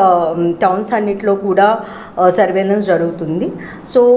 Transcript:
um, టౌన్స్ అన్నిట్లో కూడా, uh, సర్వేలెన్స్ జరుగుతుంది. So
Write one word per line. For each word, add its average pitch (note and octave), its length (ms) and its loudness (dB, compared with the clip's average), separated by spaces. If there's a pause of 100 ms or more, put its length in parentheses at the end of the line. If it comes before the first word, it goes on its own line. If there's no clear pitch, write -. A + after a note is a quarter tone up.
(340)
um, E3+ 260 -2
టౌన్స్ G3+ 340 0
అన్నిట్లో G3+ 400 -2
కూడా, G3 460 0 (420)
uh, F3+ 60 6
సర్వేలెన్స్ G3 580 0
జరుగుతుంది. E3+ 680 -2 (400)
So B3+ 80 4 (160)